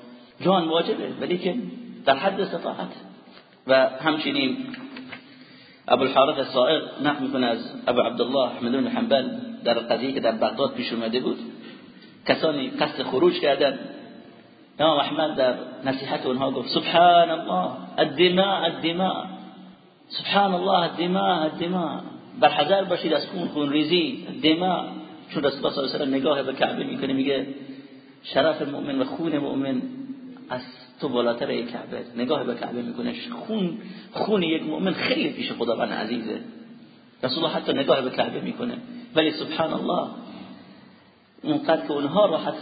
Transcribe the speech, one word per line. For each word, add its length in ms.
جان 260
واجبه، 400
ولی 160
که 180
در 100
حد 260
استطاعت. 500
و 220
همچنین 560
ابوالحارث 500
الصائغ 440
نقل 200
می‌کنه 240
از 120
ابو 140
عبدالله 380
احمد 320
بن 160
حنبل 420
در 100
قضیه‌ای 400
که 60
در 120
بغداد 420
پیش 200
اومده 260
بود، 180
کسانی 440
قصد 340
خروج 360
کردن، 400
امام 200
احمد 360
در 200
نصیحت 400
اونها 260
گفت: 180
«سبحان 600
الله، 420
الدماء، 680
الدماء، 600
سبحان 440
الله، 260
الدماء، 640
الدماء، 580
برحذر 440
باشید 300
از 140
خون، 200
خون 240
ریزی، 580
الدماء.» 560
چون 140
رسول 160
الله 160
صلی 80
الله 120
علیه 100
و 0
سلم 100
نگاه 280
به 100
کعبه 300
می‌کنه، 300
میگه: 340
«شرف 380
مؤمن 400
و 40
خون 320
مؤمن 440
از 120
تو 80
بالاتر، 380
ای 180
کعبه.» 320
نگاه 280
به 120
کعبه 260
می‌کنه. 320
خون، 300
خون 320
یک 200
مؤمن 300
خیلی 360
پیش 220
خداوند 420
عزیزه. 460
رسول 200
الله 120
حتی 180
نگاه 280
به 80
کعبه 300
می‌کنه. 340
ولی 160
سبحان 420
الله، 340
اونقدر 440
که 60
اونها 320
راحت 360